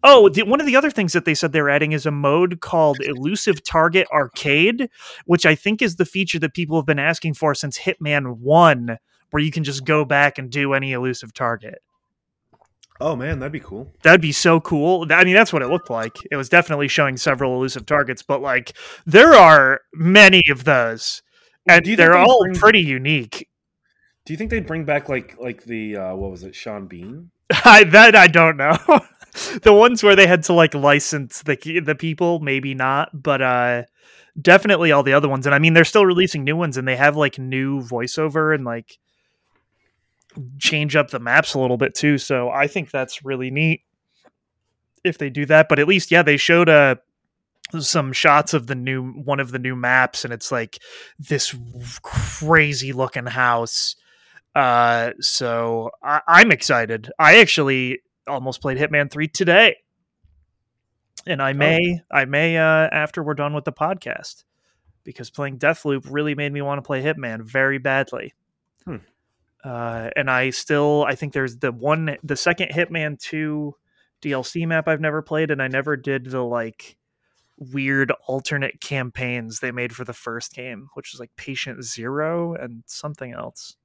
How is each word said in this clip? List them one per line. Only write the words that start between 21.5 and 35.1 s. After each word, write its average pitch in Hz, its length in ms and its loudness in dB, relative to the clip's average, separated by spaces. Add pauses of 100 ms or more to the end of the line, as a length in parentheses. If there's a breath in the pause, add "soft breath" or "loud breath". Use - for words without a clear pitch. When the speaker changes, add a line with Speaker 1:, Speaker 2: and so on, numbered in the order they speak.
Speaker 1:
and 175 160 6
Speaker 2:
Do 185 60 -4
you 220 80 0
think 165 120 8
Speaker 1:
they're 180 80 6
Speaker 2:
they'd 185 80 6
Speaker 1:
all 240 180 6
Speaker 2:
bring 185 100 -2
Speaker 1:
pretty 208 260 6
unique. 135 680 -4 (720)
Speaker 2:
Do - 80 -14
you 156 60 -12
think 220 120 -8
they'd 220 160 -4
bring 160 200 -8
back, 147 240 -4
like, 127 280 -8
like, 120 260 -12
the, 110 320 -10
uh, 92 180 -8
what 98 160 -8
was 90 120 -16
it, 95 120 -18
Sean 101 320 -14
Bean? 101 440 -18 (200)
Speaker 1:
<laughs> - 160 -4
I, 214 180 10
that 214 320 8
I 180 120 10
don't 160 280 4
know. 147 260 0
<laughs> - 60 -4 (760 loud breath)
The 208 120 8
ones 233 280 6
where 202 140 6
they 190 100 10
had 175 180 4
to, 175 100 0
like, 165 200 4
license 143 680 -2
the, 156 420 -6
the 151 100 -4
people, 165 460 -4
maybe 135 340 -6
not, 135 360 -2 (120)
but, 135 200 -2
uh, 123 400 -2 (580 soft breath)
definitely 175 500 4
all 143 140 4
the 135 80 2